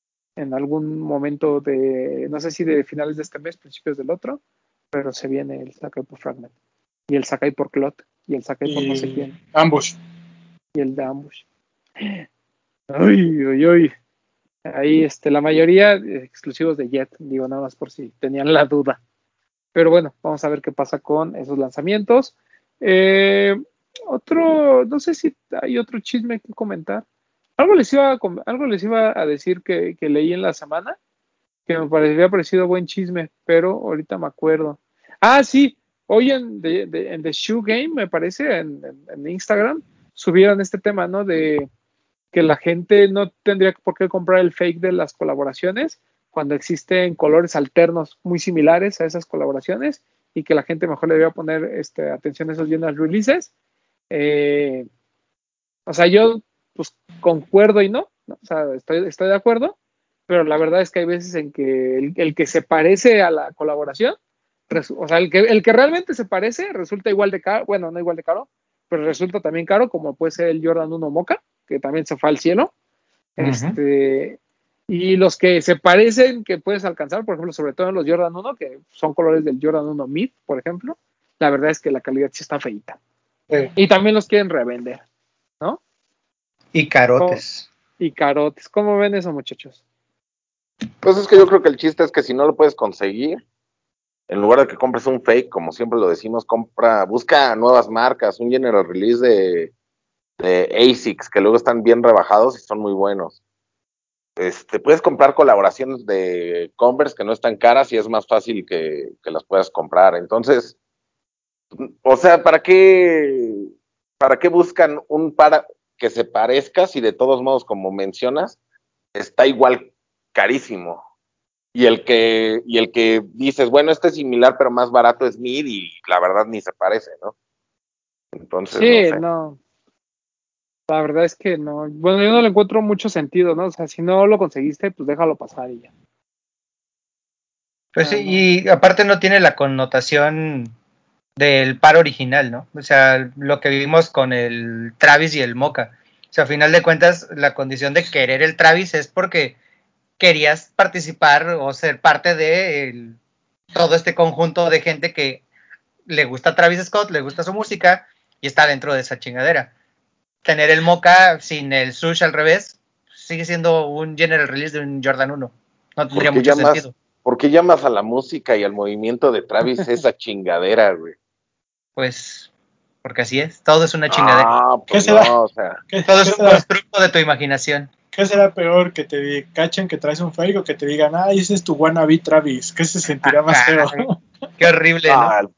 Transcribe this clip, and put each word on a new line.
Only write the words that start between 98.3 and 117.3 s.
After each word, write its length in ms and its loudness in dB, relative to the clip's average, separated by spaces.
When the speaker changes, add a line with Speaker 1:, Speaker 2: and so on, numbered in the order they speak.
Speaker 4:
un 120 -4
general 360 0
release 400 -2
de, 460 0
de 540 0
asics, 380 -8
que 120 -2
luego 160 4
están 240 -2
bien 220 2
rebajados 520 4
y 60 -20
son 180 -10
muy 140 -4
buenos. 480 -6
Este, 440 -8
puedes 220 4
comprar 320 4
colaboraciones 720 2
de 680 -4
Converse 400 2
que 80 -8
no 100 -2
están 240 -4
caras 340 4
y 60 -2
es 100 -2
más 200 -4
fácil 380 -2
que, 440 -8
que 80 -10
las 120 -8
puedas 280 -2
comprar. 440 2
Entonces, 640 -2
o 120 6
sea, 260 6
¿para 220 4
qué, 920 4
para 220 4
qué 80 2
buscan 600 2
un 280 -2
par 320 4
que 120 -2
se 140 -2
parezca 640 0
si 140 -8
de 120 0
todos 280 0